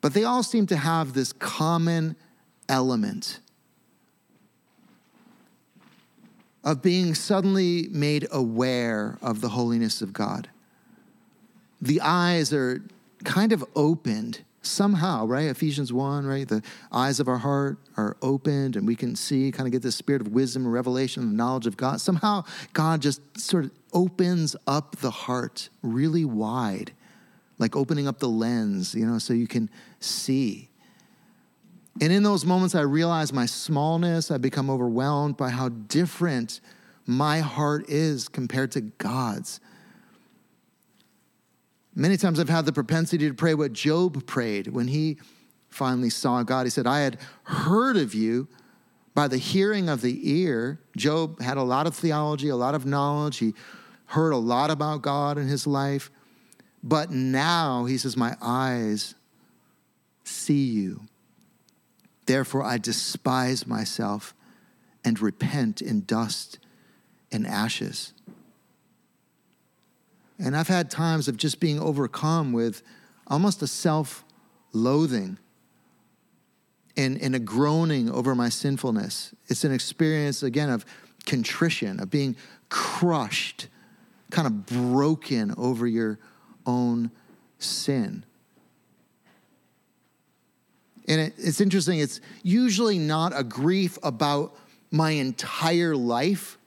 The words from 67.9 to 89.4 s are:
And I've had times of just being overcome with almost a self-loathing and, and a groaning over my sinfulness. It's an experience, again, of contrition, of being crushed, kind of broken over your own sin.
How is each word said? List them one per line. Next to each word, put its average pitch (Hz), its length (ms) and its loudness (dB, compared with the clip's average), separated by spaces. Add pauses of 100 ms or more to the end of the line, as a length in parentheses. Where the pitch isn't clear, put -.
And 143 180 -2
I've 160 120 0
had 175 220 2
times 160 380 0
of 123 80 -2
just 151 240 -2
being 151 200 2
overcome 151 720 0
with 117 300 0 (440)
almost 175 360 2
a 147 40 -2
self-loathing 131 1700 -2 (1600)
and, 135 240 0
and 131 140 0
a 131 40 0
groaning 139 720 2
over 127 260 0
my 120 140 2
sinfulness. 117 840 -2 (140)
It's 127 160 0
an 143 80 2
experience, 147 720 0
again, 143 280 0
of 113 160 -2 (400)
contrition, 120 720 0
of 98 100 -6
being 139 260 0 (340)
crushed, - 1000 -2 (600)
kind 160 160 2
of 104 180 -2
broken 123 920 2
over 120 280 0
your 110 320 0 (460)
own 120 460 0 (480)
sin. - 640 -2 (2750)